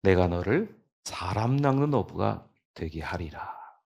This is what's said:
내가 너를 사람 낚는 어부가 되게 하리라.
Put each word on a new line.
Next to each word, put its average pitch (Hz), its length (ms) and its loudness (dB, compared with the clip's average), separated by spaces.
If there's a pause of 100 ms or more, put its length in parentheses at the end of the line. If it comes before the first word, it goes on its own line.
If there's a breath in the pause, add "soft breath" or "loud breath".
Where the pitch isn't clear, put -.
내가 90 240 6
너를 95 480 0 (300)
사람 104 520 -2
낚는 143 380 2
어부가 101 520 -2 (260)
되게 80 280 -8
하리라. - 540 -8 (320)